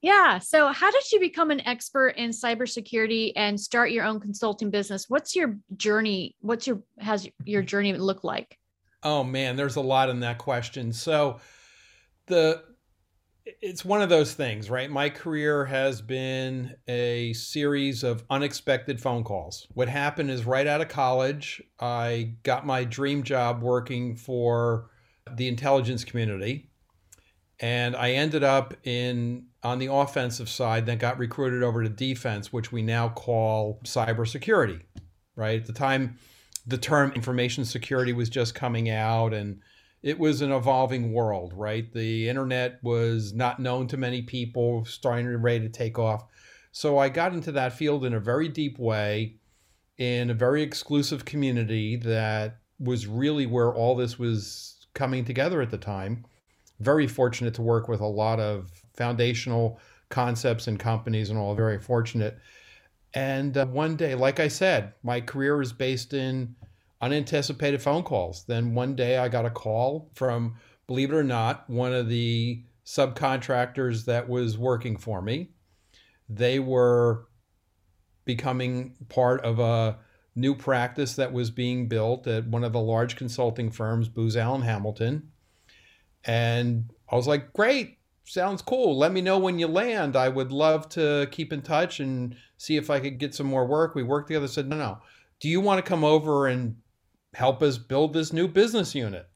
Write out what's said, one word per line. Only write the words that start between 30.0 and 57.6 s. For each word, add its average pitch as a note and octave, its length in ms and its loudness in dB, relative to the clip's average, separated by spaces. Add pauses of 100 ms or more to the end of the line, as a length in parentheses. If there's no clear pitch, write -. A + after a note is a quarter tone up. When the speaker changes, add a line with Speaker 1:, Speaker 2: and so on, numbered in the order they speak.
Speaker 2:
side, A2+ 380 0
then A#2 120 -2
got B2 200 0
recruited B2 460 -2
over A#2 180 2
to A2+ 60 0
defense, A2+ 640 -4
which A#2 180 -4
we A#2 120 -4
now A#2 260 2
call A2 760 0
cybersecurity, A#2 960 0 (520)
right? A2 260 -2
At A2+ 60 -10
the A#2+ 60 -8
time, C3+ 460 0 (480)
the B2 120 -4
term C#3+ 340 4
information B2 520 -2
security B2 480 -2
was A#2+ 160 0
just A#2 260 -2
coming A#2 360 -2
out, A2 440 2
and G#2 260 -6 (420)
it D3+ 160 -2
was D#3 220 2
an C#3+ 100 0
evolving C3 640 2
world, G#2 420 -2
right? G#2+ 380 -6
The A2+ 340 -2
internet B2+ 560 -2
was A#2 520 0
not B2 260 0
known B2+ 280 -2
to C3+ 100 -6
many B2 240 -2
people, A#2+ 640 -2
starting A#2+ 400 -2
to, B2 100 -2
ready A#2 240 2
to A2 80 -2
take A2+ 300 -4
off. A2 260 0 (480)
So D3 240 0
I C#3 140 4
got E3+ 240 0
into E3 180 -6
that B2+ 220 0
field D3 320 0
in A#2+ 80 0
a A2 40 0
very B2 300 0
deep C#3+ 300 -4
way, A2 580 -2 (640)
in B2 320 0
a A#2 40 0
very B2+ 280 4
exclusive D3 640 -2
community A#2 680 0
that A2 640 -2 (180)
was B2 280 -2
really C#3 380 0
where A#2+ 300 2
all A#2 200 4
this A#2+ 240 -2
was - 760 -4
coming C3 280 -2
together C3+ 380 0
at A#2 100 -2
the A2 60 -6
time. G2+ 480 -6 (540)
Very C#3 280 4
fortunate A#2+ 460 0
to A#2 100 -6